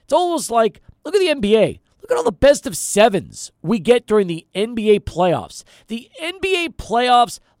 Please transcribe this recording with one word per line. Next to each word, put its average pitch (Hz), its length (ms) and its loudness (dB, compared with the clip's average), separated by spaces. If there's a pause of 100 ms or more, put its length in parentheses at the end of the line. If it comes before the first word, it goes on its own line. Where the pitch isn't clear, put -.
it's - 100 -8
almost 330 380 -2
like, 226 300 0 (240)
look 320 100 -10
at 403 60 2
the 359 80 0
N 285 120 -2
B 208 160 2
A. 170 240 0 (220)
Look - 80 -8
at 494 60 0
all - 80 -4
the 220 80 -2
best 277 340 2
of 190 100 -8
sevens 190 760 -2 (100)
we 214 160 -2
get 233 280 2
during 214 200 2
the 165 260 -8
N 226 220 -4
B 214 160 0
A 208 80 6
playoffs. 151 640 -2 (240)
The 233 320 -12
N 349 220 -10
B 370 240 -2
A 311 60 -6
playoffs 240 680 0 (220)